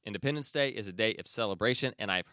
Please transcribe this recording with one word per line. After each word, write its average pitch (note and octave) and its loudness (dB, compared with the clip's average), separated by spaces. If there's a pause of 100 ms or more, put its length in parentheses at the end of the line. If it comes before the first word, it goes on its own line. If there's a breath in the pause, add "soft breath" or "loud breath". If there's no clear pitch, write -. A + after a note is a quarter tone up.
Independence C#3 -2
Day C#3+ 2
is A2 -4
a F#2+ -8
day A2 2
of - -10
celebration, A#2 0
and G2 -2
I've F2+ 0